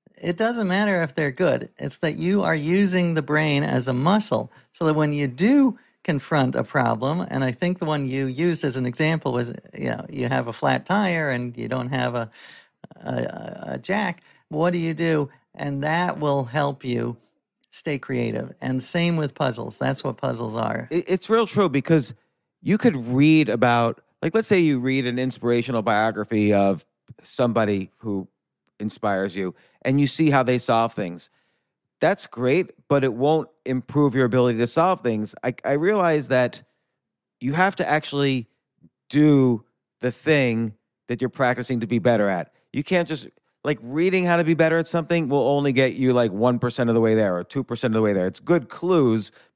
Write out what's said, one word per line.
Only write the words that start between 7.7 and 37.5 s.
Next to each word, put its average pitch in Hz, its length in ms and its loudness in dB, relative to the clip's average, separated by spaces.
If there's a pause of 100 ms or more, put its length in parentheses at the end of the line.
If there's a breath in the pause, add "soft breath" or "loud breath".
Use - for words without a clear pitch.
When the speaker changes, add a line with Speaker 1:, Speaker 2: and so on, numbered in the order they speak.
Speaker 1:
the - 60 -6
one 151 220 -2
you 135 200 -2
used 156 380 -2
as 131 120 -2
an 131 80 -2
example 156 480 -2
was, 120 200 -2 (200)
you - 180 -6
know, - 200 -6
you 123 180 -4
have 127 200 -2
a 117 40 -10
flat 127 320 -2
tire 175 460 0
and 123 260 -6
you 117 120 -8
don't 127 220 -6
have 123 260 -2
a, 113 140 -4 (680 loud breath)
a, - 140 -10
a, - 540 -8 (100)
a - 40 -8
jack, 190 440 -4 (260 soft breath)
what 160 240 0
do 175 80 -2
you 165 140 -2
do? 156 360 0 (240 soft breath)
And 143 300 -6
that 170 340 -2
will 143 260 0
help 139 400 -4
you 120 320 -4 (540)
stay 147 280 -6
creative. 117 600 -4
And 131 220 -2
same 170 340 0
with 151 200 -4
puzzles. 117 420 -4
That's 135 240 -4
what 131 140 -6
puzzles 117 400 -6
are. 117 340 -4
Speaker 2:
It, 170 180 -4
it's - 220 -4
real 226 160 2
true 196 220 0
because 143 440 2 (480)
you 170 160 0
could 214 200 2
read 135 520 4
about, 117 520 2 (200)
like, - 140 -2
let's 220 140 0
say 196 100 4
you 151 220 4
read 131 260 0
an 123 100 -2
inspirational 120 640 0
biography 107 720 2
of 98 320 2 (380)
somebody 107 760 -2
who 101 280 -6 (540)
inspires 101 560 -4
you, 92 180 -4 (280 soft breath)
and 135 180 2
you 143 60 4
see 151 240 2
how 139 120 4
they 123 160 2
solve 113 340 0
things. 87 380 -8 (680)
That's 180 260 0
great, 127 440 0 (180)
but 139 160 4
it 131 80 0
won't 143 360 0 (160)
improve 131 500 0
your 131 100 4
ability 123 340 2
to 117 80 2
solve 175 340 0
things. 107 420 -2
I, 127 120 -4 (100)
I 123 80 0
realize 165 560 0
that 127 340 0 (800)
you 131 140 -4